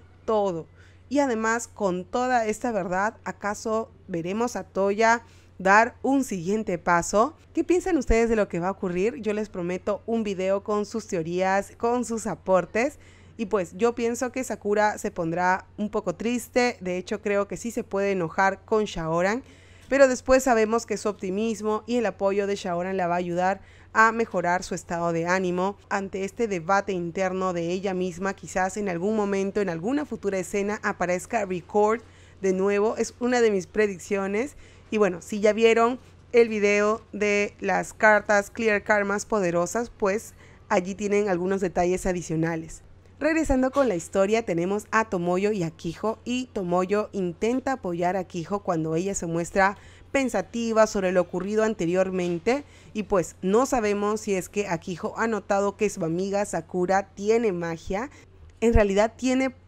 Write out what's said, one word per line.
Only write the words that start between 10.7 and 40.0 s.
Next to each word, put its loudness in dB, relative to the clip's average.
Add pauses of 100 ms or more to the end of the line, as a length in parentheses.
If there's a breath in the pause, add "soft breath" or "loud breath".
sus -8
teorías, -2
con 0
sus -6
aportes. 0 (380 loud breath)
Y -4
pues -2
yo 2
pienso -2
que -4
Sakura 0
se -6
pondrá 0 (100)
un -6
poco -4
triste, 0
de -4
hecho -6
creo 0
que -10
sí -8
se -6
puede 0
enojar 0
con 2
Shaoran, -2 (460 loud breath)
pero 8
después 4
sabemos 2
que -6
su -4
optimismo -4
y -2
el 0
apoyo 0
de -2
Shaoran -4
la 0
va 0
a 0
ayudar 0 (320 loud breath)
a 6
mejorar -2
su -6
estado -2
de -2
ánimo 0 (120)
ante -4
este -4
debate 0
interno -2
de -2
ella -4
misma. -4
Quizás -4
en -4
algún -2
momento, 0
en 0
alguna -2
futura -4
escena, -4
aparezca -2
Record 0 (420 loud breath)
de 2
nuevo, 2
es -4
una 2
de 6
mis -2
predicciones. -2 (340 loud breath)
Y 0
bueno, 2
si -8
ya 4
vieron 4 (320 loud breath)
el 6
video 2 (120)
de 0
las -2
cartas 4
Clear 0
Karmas 0
poderosas, -2
pues -4 (340 loud breath)